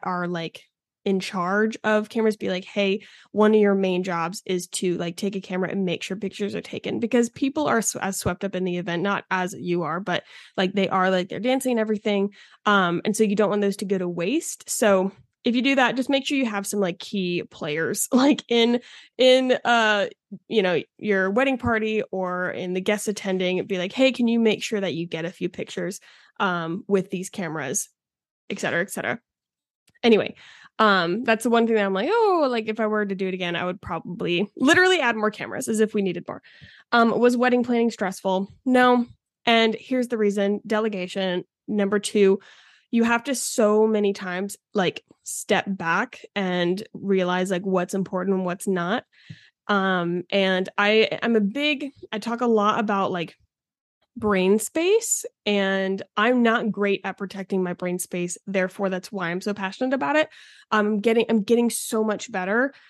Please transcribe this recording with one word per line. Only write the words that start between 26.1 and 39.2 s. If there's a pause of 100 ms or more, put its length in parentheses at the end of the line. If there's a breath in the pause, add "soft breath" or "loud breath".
um,
with
these
cameras, (580)
et
cetera,
et
cetera." (840)
Anyway, (440 loud breath)
um,
that's
the
one
thing
that
I'm
like,
"Oh,
like,
if
I
were
to
do
it
again,
I
would
probably
literally
add
more
cameras
as
if
we
needed
more." (480 loud breath)
Um,
was
wedding
planning
stressful? (140)
No. (400)